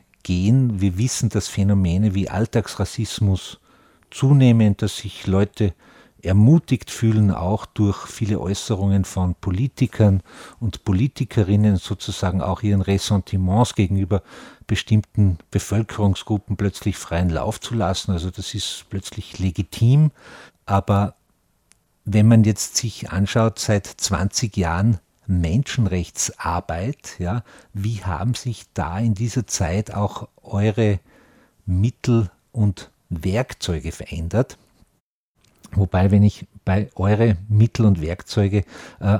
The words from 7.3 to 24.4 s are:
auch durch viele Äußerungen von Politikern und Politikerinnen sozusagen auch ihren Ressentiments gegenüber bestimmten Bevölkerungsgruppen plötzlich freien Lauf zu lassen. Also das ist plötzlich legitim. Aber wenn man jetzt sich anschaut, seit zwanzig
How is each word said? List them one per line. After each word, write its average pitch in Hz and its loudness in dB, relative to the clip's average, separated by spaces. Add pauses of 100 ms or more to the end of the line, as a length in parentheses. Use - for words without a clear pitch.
auch 92 -2
durch - -2
viele 104 -4
Äußerungen 98 0
von 90 -2
Politikern 101 0 (360)
und - -6
Politikerinnen 104 2
sozusagen 92 -4
auch 92 -4
ihren 101 2
Ressentiments 98 0
gegenüber 98 0 (420)
bestimmten 104 0 (140)
Bevölkerungsgruppen 101 -2
plötzlich 101 -4
freien 87 -2
Lauf 87 -4
zu - -8
lassen. 98 -2
Also 90 -4
das - -12
ist - -10
plötzlich - -12
legitim. 117 2 (560)
Aber 101 0 (920)
wenn 107 4
man 113 8
jetzt 104 0
sich - -8
anschaut, 110 0
seit 104 0
zwanzig - -4